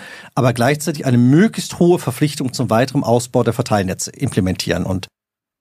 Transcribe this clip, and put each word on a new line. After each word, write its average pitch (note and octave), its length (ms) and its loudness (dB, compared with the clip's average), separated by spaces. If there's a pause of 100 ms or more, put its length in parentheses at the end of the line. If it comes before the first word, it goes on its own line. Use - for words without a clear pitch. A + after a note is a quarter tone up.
(340)
aber B2+ 180 2
gleichzeitig D3 540 -2
eine B2 120 2
möglichst D3+ 600 2
hohe F3 200 4
Verpflichtung C#3+ 540 -2
zum A#2+ 160 -4
weiteren B2+ 340 2
Ausbau A#2+ 420 0
der A2+ 100 0
Verteilnetze G2 560 -2
implementieren. F#2 720 -4
Und F#2+ 240 -6 (520)